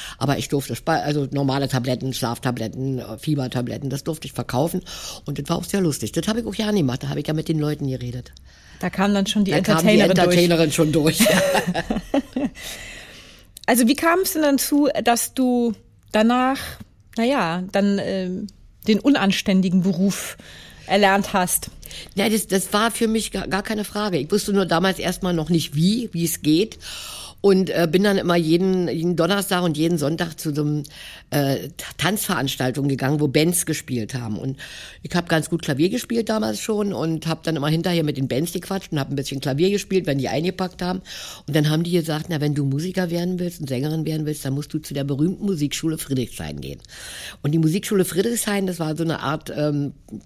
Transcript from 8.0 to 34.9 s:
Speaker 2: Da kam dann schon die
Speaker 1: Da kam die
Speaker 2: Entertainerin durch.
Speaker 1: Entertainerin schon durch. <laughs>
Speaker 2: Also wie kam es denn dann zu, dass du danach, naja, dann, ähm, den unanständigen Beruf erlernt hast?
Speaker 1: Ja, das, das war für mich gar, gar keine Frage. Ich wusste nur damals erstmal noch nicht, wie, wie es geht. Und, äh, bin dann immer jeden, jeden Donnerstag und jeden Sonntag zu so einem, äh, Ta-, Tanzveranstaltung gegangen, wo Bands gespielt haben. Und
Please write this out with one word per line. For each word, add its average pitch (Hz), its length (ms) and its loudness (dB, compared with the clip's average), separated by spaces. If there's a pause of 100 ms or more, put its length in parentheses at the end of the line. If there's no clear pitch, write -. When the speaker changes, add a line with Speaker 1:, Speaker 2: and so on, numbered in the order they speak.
Speaker 2:
Da 180 100 -2
kam 202 240 2
dann 196 140 2
schon 208 180 2
die 190 60 0
Speaker 1:
Da 180 80 4
kam 165 260 4
die 214 140 8
Speaker 2:
Entertainerin 190 160 6
durch. 180 100 6
Speaker 1:
Entertainerin 170 460 6
schon 156 200 4
durch. 156 320 4
<laughs> 269 40 6 (2500)
Speaker 2:
Also 240 200 4
wie 269 80 4
kam 339 240 2
es 381 140 -2
denn 311 100 2
dann 277 160 4
zu, 294 300 2 (140)
dass 233 300 2
du 247 400 2 (380)
danach, 247 480 4 (580)
naja, 202 540 0
dann, 202 280 2
ähm, 190 460 -4 (420)
den 214 120 4
unanständigen 190 840 4
Beruf 185 560 0 (480)
erlernt 196 480 4
hast? - 380 0 (420)
Speaker 1:
Ja, 202 160 2
das, 214 160 2
das 190 280 -2
war 220 180 2
für 226 160 0
mich 220 240 -2
gar, 190 160 -6
gar 190 160 -2
keine 208 200 -4
Frage. 202 360 -2
Ich 151 120 -4
wusste 202 220 0
nur 196 140 2
damals 180 320 2
erstmal 180 340 -2
noch 156 160 -2
nicht, 160 260 0
wie, 208 360 2
wie 170 140 -2
es - 180 -4
geht. 165 340 2 (640)
Und, 190 280 4
äh, 175 220 2
bin 185 100 4
dann 202 160 4
immer 175 180 2
jeden, 175 520 2
jeden 160 280 0
Donnerstag 185 460 2
und 165 160 0
jeden 165 220 2
Sonntag 160 400 -2
zu 156 120 -4
so 147 120 -2
einem, 151 180 0 (480)
äh, 139 480 0
Ta-, - 200 -14
Tanzveranstaltung 139 880 -2
gegangen, 135 320 0
wo 147 80 2
Bands 156 400 2
gespielt 127 480 -4
haben. 110 240 -6
Und 131 180 -6 (460)